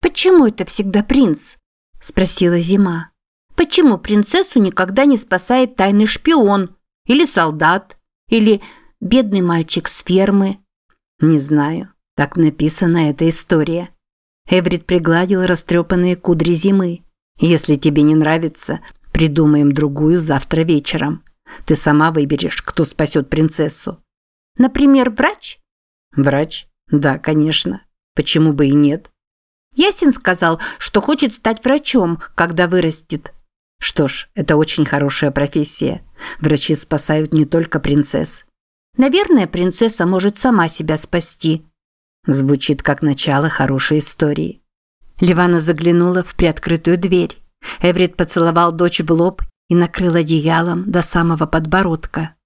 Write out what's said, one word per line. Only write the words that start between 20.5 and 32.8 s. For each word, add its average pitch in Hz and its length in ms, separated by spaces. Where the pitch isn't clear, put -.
вечером. 160 640
Ты 151 100
сама 156 340
выберешь, 151 520
кто - 240
спасет 147 420
принцессу». 156 720
«Например, 262 540
врач?» - 500
«Врач? 139 520
Да, 143 280
конечно. 156 640
Почему 156 400
бы 143 140
и 135 40
нет?» 147 380
«Ясен 339 340
сказал, 170 480
что - 240
хочет 285 320
стать 220 280
врачом, 233 580
когда 170 320
вырастет». 165 680